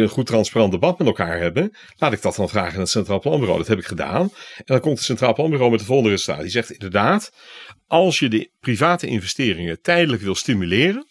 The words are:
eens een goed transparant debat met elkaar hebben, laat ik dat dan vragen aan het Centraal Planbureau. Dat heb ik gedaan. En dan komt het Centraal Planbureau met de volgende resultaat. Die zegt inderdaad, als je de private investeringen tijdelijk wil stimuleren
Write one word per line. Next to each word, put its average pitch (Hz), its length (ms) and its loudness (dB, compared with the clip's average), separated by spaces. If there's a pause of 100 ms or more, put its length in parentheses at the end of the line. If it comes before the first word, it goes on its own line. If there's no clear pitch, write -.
eens 107 80 6
een - 60 -8
goed 131 120 -2
transparant 110 460 2
debat 139 260 0
met 151 80 0
elkaar 87 320 0
hebben, 87 380 -2 (200)
laat 147 160 0
ik 104 100 -4
dat 92 140 -2
dan 98 120 0
vragen 87 260 -2
aan 95 60 -4
het 90 80 -2
Centraal 98 320 -2
Planbureau. 123 380 0
Dat 82 100 -4
heb 104 100 2
ik 90 80 -10
gedaan. 85 360 -4 (340)
En - 80 -18
dan 131 160 2
komt 147 160 -2
het - 100 -6
Centraal 120 280 0
Planbureau 143 360 2
met 113 100 4
de 98 60 -10
volgende 123 240 4
resultaat. 87 300 -2
Die 85 100 -8
zegt 117 200 -2
inderdaad, 104 600 0 (540)
als 170 320 2
je 139 100 2
de 110 220 -2 (100)
private 151 460 0
investeringen 90 760 -2
tijdelijk 160 400 2
wil 95 120 -2
stimuleren 117 760 0